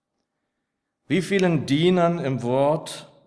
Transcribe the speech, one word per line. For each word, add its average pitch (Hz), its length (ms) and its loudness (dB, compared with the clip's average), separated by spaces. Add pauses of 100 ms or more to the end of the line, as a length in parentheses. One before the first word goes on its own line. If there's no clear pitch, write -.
(1080)
Wie 160 120 0
vielen 175 460 0
Dienern 170 540 2
im 131 220 -4
Wort 139 720 -2 (140)